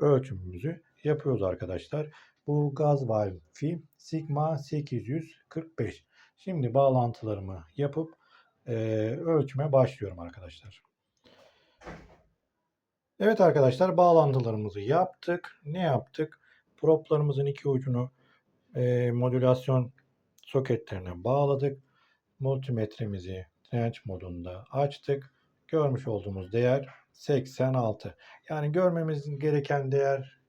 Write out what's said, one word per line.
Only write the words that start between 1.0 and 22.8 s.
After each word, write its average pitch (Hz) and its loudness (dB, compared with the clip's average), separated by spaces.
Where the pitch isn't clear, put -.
yapıyoruz 147 0
arkadaşlar. 92 -4
Bu 147 0
gaz 143 2
valfi 107 -2
Sigma 156 -4
sekiz 131 -6
yüz 160 -8
kırk - -10
beş. - -6
Şimdi 139 -4
bağlantılarımı 110 2
yapıp, 143 -4
e, 120 -4
ölçüme 147 0
başlıyorum 110 2
arkadaşlar. 85 -18
Evet 208 4
arkadaşlar, 160 4
bağlantılarımızı 127 4
yaptık. 170 -2
Ne 160 -6
yaptık? 151 -2
Proplarımızın 151 2
iki 143 -4
ucunu, 127 0
e, 123 2
modülasyon 127 2
soketlerine 95 -4
bağladık. 139 0
Multimetremizi 110 -4